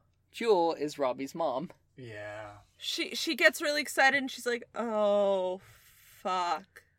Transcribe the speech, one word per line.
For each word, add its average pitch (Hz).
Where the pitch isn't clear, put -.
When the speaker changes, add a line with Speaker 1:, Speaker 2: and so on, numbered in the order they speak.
Speaker 1:
Jewel 175
is 143
Robbie's 135
mom. 156
Speaker 2:
Yeah. 104
Speaker 3:
She, -
she 320
gets 320
really 294
excited 269
and 269
she's -
like, 240
"Oh, 202
fuck." 180